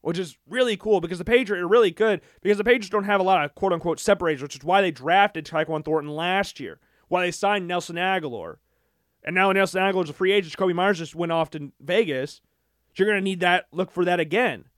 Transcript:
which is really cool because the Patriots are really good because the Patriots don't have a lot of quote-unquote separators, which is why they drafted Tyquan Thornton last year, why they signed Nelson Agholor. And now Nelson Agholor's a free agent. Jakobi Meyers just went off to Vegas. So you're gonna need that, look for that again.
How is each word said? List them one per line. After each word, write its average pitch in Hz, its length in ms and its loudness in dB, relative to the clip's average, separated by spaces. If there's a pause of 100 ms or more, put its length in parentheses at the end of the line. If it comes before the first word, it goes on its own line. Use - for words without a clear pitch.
which 165 160 -4
is 170 200 -10 (100)
really 226 280 0
cool 202 240 2
because 170 180 -8
the 175 60 -10
Patriots 208 380 2
are 175 60 -2
really 214 220 6
good 208 320 0 (180)
because 202 180 2
the 208 60 -2
Patriots 233 240 0
don't 208 160 -2
have 202 160 0
a 185 40 2
lot 185 200 4
of 147 120 -8
quote-unquote 170 440 -2
separators, 170 400 0
which 139 160 -12
is 127 80 -20
why 185 160 4
they 185 120 2
drafted 160 520 2
Tyquan 156 400 -4
Thornton 151 300 -2
last 185 460 -2
year, 95 180 -12 (300)
why 180 140 0
they 180 100 0
signed 202 340 0
Nelson 175 300 -6
Agholor. 151 600 -4 (680)
And 170 120 -8
now 190 180 4
Nelson 190 300 2
Agholor's 185 280 0
a 143 40 -10
free 190 180 0
agent. 190 240 0
Jakobi 185 180 0
Meyers 185 240 2
just 160 160 -10
went 170 180 -2
off 165 180 0
to 143 200 -12 (100)
Vegas. 143 600 -2 (540)
So - 80 0
you're 208 100 2
gonna 196 80 0
need 190 200 -2
that, 180 320 2
look 180 180 -4
for 175 160 0
that 175 140 2
again. 160 440 -2 (140)